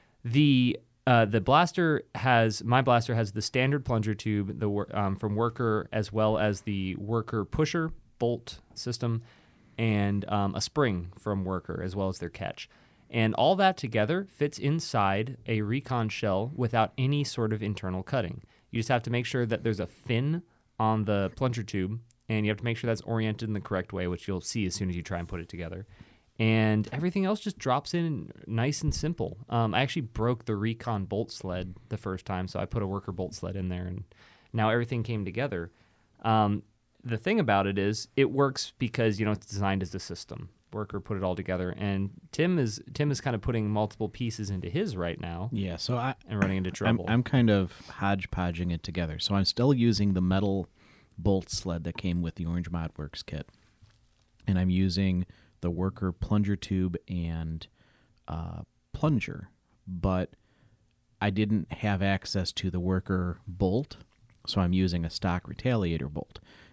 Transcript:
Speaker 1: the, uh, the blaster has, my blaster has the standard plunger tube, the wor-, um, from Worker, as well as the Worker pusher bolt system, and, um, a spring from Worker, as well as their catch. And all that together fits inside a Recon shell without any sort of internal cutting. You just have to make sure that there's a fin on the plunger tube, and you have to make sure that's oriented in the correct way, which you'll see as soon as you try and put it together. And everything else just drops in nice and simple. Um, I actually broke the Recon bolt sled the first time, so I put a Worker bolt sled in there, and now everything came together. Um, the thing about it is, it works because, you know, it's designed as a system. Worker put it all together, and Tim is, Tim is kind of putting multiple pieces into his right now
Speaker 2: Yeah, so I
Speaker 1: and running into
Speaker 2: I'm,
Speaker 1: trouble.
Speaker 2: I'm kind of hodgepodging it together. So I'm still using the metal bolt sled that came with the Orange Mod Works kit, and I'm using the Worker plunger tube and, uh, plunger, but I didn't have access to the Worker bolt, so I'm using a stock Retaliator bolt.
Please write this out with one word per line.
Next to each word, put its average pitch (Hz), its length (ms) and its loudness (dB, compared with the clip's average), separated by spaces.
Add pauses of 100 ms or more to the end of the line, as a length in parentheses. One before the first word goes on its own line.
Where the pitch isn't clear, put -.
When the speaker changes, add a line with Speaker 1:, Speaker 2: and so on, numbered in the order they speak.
(260)
Speaker 1:
the, 127 520 4 (280)
uh, 120 200 8
the 107 140 2
blaster 156 640 4 (120)
has, 117 500 4
my 123 160 6
blaster 120 340 4
has 110 160 0
the 107 100 -4
standard 135 440 0
plunger 110 280 0
tube, 104 460 -2
the 107 100 0
wor-, 101 260 -4
um, 98 200 0
from 101 200 -2
Worker, 117 580 0
as 104 180 -2
well 107 260 2
as 104 240 2
the 95 360 -2
Worker 107 480 -2
pusher 160 460 0 (280)
bolt 117 400 -4 (140)
system, 117 480 -4 (560)
and, 101 520 2
um, 101 240 0
a - 80 -4
spring 92 560 0
from 98 280 -2
Worker, 87 380 -4
as 92 120 -6
well 98 140 0
as 92 100 -6
their 87 100 -6
catch. - 400 -8 (400)
And 113 260 2
all 160 200 4
that 190 220 4
together 139 520 0
fits 147 300 -2
inside 113 800 0 (100)
a 110 140 0
Recon 117 480 0
shell 104 460 0
without 113 420 2
any 143 260 2
sort 110 300 0
of 107 100 -2
internal 95 400 -2
cutting. 110 380 -4 (280)
You 117 100 -2
just 110 100 -2
have 123 140 2
to 120 60 -6
make 120 160 0
sure 120 200 0
that 110 180 -2
there's 107 160 2
a 104 80 -2
fin 139 540 -2 (360)
on 110 280 2
the 98 320 2
plunger 120 260 0
tube, 101 380 -2 (260)
and 107 180 0
you 104 40 2
have 104 80 0
to 117 80 -8
make 117 100 0
sure 120 140 -2
that's 110 120 0
oriented 110 460 -2
in 107 60 -2
the 101 80 -4
correct 92 320 -2
way, 92 140 -2
which 90 200 -4
you'll 92 140 -2
see 107 240 -2
as 90 100 -2
soon 95 140 -2
as 87 80 -2
you 85 40 -4
try 87 180 -6
and 85 100 -6
put 87 100 -8
it 85 80 -10
together. 87 400 -10 (520)
And 110 520 4
everything 175 340 0
else 208 140 0
just - 180 -6
drops 131 360 0
in 165 380 -2 (140)
nice 120 360 0
and 151 120 0
simple. - 440 -2 (120)
Um, 113 240 2
I 107 80 2
actually 139 220 -2
broke 117 420 -2
the 110 120 0
Recon 110 480 -2
bolt 101 260 -4
sled 92 440 -6 (140)
the 107 80 -4
first 95 280 -6
time, 92 240 -4
so 95 100 -4
I 98 60 -2
put 104 180 -4
a 95 40 -2
Worker 98 260 -4
bolt 90 200 -6
sled 92 220 -6
in 92 140 -4
there, 90 160 -4
and 90 180 -8 (480)
now 110 180 2
everything 120 340 0
came 110 200 -4
together. 95 480 -4 (520)
Um, 107 400 4 (400)
the 117 140 -4
thing 208 220 2
about 101 280 4
it 98 120 0
is, 104 380 0
it 135 140 4
works 135 480 0
because, 117 380 2
you 107 80 0
know, 107 60 2
it's - 140 -2
designed 98 360 0
as 92 140 -6
a 92 40 -6
system. - 500 -12 (240)
Worker 104 260 -6
put 104 180 -6
it 92 60 -2
all 92 120 2
together, 92 420 -2
and 98 340 0 (220)
Tim 175 260 2
is, 113 220 -2 (120)
Tim 147 160 0
is 135 120 -2
kind 131 140 -2
of 104 60 -4
putting 110 280 0
multiple 107 400 -2
pieces 113 400 -6
into 95 200 -4
his 151 280 -2
right 85 220 -2
now 90 340 -6
Speaker 2:
Yeah, 92 240 -4
so - 180 -2
I 123 200 -2 (120)
Speaker 1:
and 107 140 -4
running 95 160 2
into 92 100 -2 (180)
Speaker 2:
I'm, 117 120 6
Speaker 1:
trouble. 90 100 -6
Speaker 2:
I'm 117 160 4
kind 120 260 6
of 98 220 4 (180)
hodgepodging 90 840 -2
it 82 100 -4
together. 80 340 -4
So - 160 -2
I'm 98 120 2
still 127 280 4
using 104 400 4
the 92 80 2
metal 95 460 2 (500)
bolt 95 320 2
sled 85 360 -4
that 85 120 -4
came 87 240 0
with 82 140 -4
the 87 100 -4
Orange 85 240 -2
Mod 82 280 -4
Works - 260 -10
kit, - 240 -10 (960)
and 92 140 2
I'm 92 100 4
using 92 560 4 (360)
the 87 100 0
Worker 92 400 -2
plunger 101 460 0
tube 92 400 0 (100)
and, 82 580 -4 (640)
uh, 82 340 -8 (320)
plunger, - 560 -2 (380)
but 92 440 -2 (920)
I 104 80 2
didn't 104 420 0
have 101 300 -2
access 98 520 0
to - 160 -2
the 90 100 -2
Worker 90 680 0
bolt, 98 500 0 (480)
so - 160 0
I'm 87 120 4
using 87 320 2
a 80 40 -4
stock 90 380 -2
Retaliator 87 640 0
bolt. - 280 -10 (340)